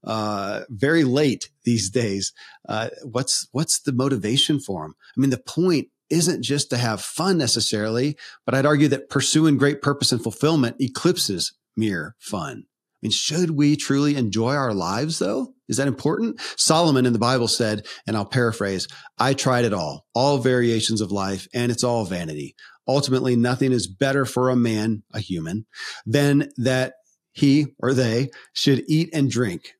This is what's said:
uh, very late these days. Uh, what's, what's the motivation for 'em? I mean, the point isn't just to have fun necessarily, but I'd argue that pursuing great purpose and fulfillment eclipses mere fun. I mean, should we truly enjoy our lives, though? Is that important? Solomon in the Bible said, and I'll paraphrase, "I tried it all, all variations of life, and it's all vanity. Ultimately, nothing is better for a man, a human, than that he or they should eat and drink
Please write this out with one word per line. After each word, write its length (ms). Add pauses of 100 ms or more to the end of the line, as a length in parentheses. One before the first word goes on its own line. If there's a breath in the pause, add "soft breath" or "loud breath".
uh, 560 (100)
very 320
late 480 (140)
these 260
days. 420 (360 loud breath)
Uh, 220 (120)
what's, 480
what's 300
the 100
motivation 680
for 240
'em? 100 (220 soft breath)
I 40
mean, 100
the 80
point 500 (200)
isn't 360
just 260
to 60
have 240
fun 360
necessarily, 800 (300 loud breath)
but 80
I'd 100
argue 220
that 240
pursuing 460
great 260
purpose 300
and 100
fulfillment 580
eclipses 720 (240)
mere 440
fun. 480
I 380
mean, 40
should 400
we 240
truly 400
enjoy 400
our 180
lives, 460
though? 360 (140)
Is 100
that 100
important? 520 (160 loud breath)
Solomon 480
in 80
the 60
Bible 300
said, 360 (220 loud breath)
and 100
I'll 100
paraphrase, 600 (320 loud breath)
"I 160
tried 300
it 80
all, 420
all 240
variations 640
of 100
life, 420
and 200
it's 100
all 220
vanity. 500 (320 loud breath)
Ultimately, 480
nothing 380
is 160
better 360
for 260
a 60
man, 460 (100)
a 60
human, 480 (400 loud breath)
than 520
that 360 (380)
he 480
or 120
they 380 (220 loud breath)
should 340
eat 260
and 180
drink 500